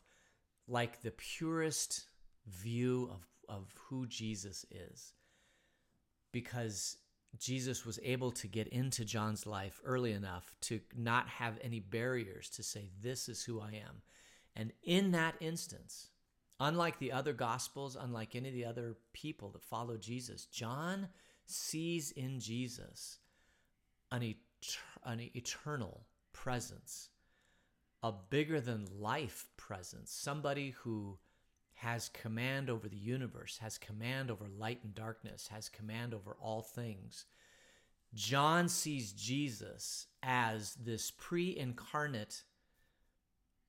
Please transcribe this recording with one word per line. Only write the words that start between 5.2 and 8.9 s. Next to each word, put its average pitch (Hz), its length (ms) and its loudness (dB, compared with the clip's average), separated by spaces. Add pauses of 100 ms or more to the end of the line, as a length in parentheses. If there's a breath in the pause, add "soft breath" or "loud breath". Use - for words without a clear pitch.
because 117 640 -2 (400)
Jesus 127 480 0
was 113 180 -4
able 127 280 2
to - 160 -4
get 107 220 0
into 123 360 2